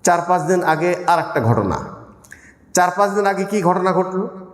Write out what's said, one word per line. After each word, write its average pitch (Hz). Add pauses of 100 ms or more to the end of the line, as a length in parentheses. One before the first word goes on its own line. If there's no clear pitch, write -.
চার 175 (100)
পাঁচ 180
দিন 180
আগে 160 (120)
আর 170
একটা 147
ঘটনা। 107 (840)
চার 180
পাঁচ 202
দিন 202
আগে 196
কি 202
ঘটনা 185
ঘটলো? 185 (260)